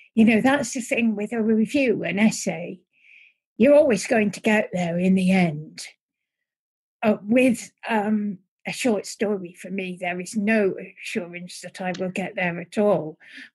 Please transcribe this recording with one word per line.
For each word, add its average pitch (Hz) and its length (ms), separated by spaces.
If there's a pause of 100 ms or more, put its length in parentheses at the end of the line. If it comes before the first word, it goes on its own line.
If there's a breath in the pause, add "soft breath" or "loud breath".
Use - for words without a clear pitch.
(140 soft breath)
you 220 100
know, 214 160
that's 269 320
the 262 80
thing 226 360
with 208 160
a 226 100
review, 220 640
an 170 140
essay. 185 600 (800 soft breath)
You're 277 160
always 294 320
going 214 240
to - 100
get 214 320
there 175 260
in 190 180
the 185 160
end. 165 520 (1160)
Uh, 208 200
with, 247 480 (180)
um, 208 500 (280)
a 190 60
short 220 340
story, 196 480
for - 160
me, 185 280
there 180 220
is 180 160
no 208 380 (280)
assurance 175 600
that 175 180
I 185 180
will 185 120
get 185 260
there 175 240
at - 160
all, 170 420 (360 loud breath)